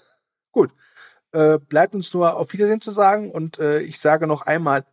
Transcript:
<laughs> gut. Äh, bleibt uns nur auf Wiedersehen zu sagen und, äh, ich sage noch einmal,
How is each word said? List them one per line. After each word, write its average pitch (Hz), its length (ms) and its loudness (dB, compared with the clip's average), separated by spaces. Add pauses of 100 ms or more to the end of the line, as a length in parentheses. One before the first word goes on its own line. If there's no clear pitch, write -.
(120)
<laughs> - 400 -20
gut. - 200 2 (600)
Äh, 156 280 4
bleibt 156 360 2
uns 190 180 -8
nur 170 220 0
auf 170 160 -6
Wiedersehen 208 300 -2
zu 220 100 -12
sagen 208 400 0
und, 160 280 -8
äh, 151 200 0
ich 156 220 -12
sage 156 260 2
noch 151 140 -2
einmal, 147 520 0